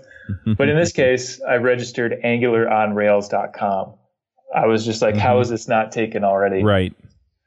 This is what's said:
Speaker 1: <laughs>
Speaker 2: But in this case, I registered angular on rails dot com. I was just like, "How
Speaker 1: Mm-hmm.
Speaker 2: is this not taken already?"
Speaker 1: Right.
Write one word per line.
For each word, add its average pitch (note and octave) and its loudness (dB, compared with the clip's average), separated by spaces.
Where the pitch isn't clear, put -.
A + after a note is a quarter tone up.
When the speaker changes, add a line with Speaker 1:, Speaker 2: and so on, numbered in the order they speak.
Speaker 1:
<laughs> - -6
Speaker 2:
But C#3 2
in D3+ 2
this E3+ 2
case, B2+ 0
I B2+ 2
registered A#2+ -2
angular A#2+ 2
on G#2+ 0
rails G#2 2
dot G2+ -4
com. G2 -6
I A2 0
was A2 0
just A2 -4
like, G#2+ 0
"How B2 2
Speaker 1:
Mm-hmm. B2 4
Speaker 2:
is A#2 -2
this A2+ -6
not A2 0
taken A2 -4
already?" G2 0
Speaker 1:
Right. F#2+ 2